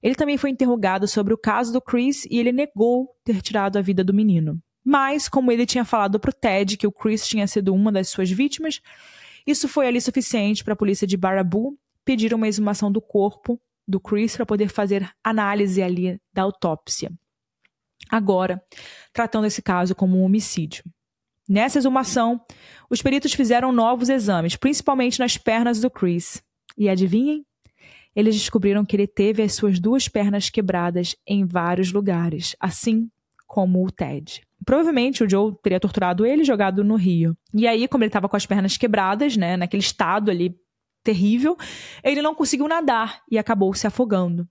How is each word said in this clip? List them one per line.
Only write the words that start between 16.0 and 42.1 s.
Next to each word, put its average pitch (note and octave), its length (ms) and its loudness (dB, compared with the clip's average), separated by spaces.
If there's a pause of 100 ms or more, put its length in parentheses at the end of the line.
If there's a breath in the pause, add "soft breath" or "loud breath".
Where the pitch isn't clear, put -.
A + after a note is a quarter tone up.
da F#3 100 -2
autópsia. - 680 -4 (1000)
Agora F#3 520 0 (500 loud breath)
tratando A3 340 0
esse G#3 160 -4
caso F3+ 320 0
como F#3 240 2
um F#3 40 4
homicídio. F#3+ 600 0 (640)
Nessa A3+ 300 2
exumação, B3 640 0 (500 loud breath)
os A#3+ 100 -2
peritos C#4 320 0
fizeram B3 400 2
novos A#3+ 360 2
exames, G3+ 460 0
principalmente C4 640 0
nas B3 200 0
pernas A#3 420 0
do B3 100 0
Chris. - 520 -4 (340)
E G#3 120 2
adivinhem? A3 560 0 (680 soft breath)
Eles G#3+ 200 2
descobriram G3+ 500 0
que G3 120 -2
ele G3+ 100 2
teve G#3 360 0
as G#3 120 0
suas G3 260 0
duas A#3 280 0
pernas G3+ 420 0
quebradas F3 680 -2 (100)
em G3 200 0
vários F3+ 460 0
lugares, E3+ 680 -2
assim A3+ 480 0 (380)
como F#3 360 2
o F#3 80 0
Ted. C#3+ 520 -8 (220)
Provavelmente C4+ 600 2
o G3 60 0
Joe G3+ 320 2
teria F#3 180 0
torturado F#3 460 0
ele D4 160 2
e - 20 4
jogado G3+ 400 2
no G#3+ 120 2
rio. E3+ 380 2 (200)
E A3 120 2
aí, A#3 220 2
como B3 160 2
ele G#3+ 60 0
tava G3 180 -2
com G#3 80 -2
as G3+ 80 -2
pernas G3 320 0
quebradas, G#3+ 600 0
né, F3+ 200 0
naquele F3+ 240 -2
estado G3+ 500 0
ali F3+ 240 0 (480)
terrível, A3+ 540 2 (480 loud breath)
ele C#4+ 160 0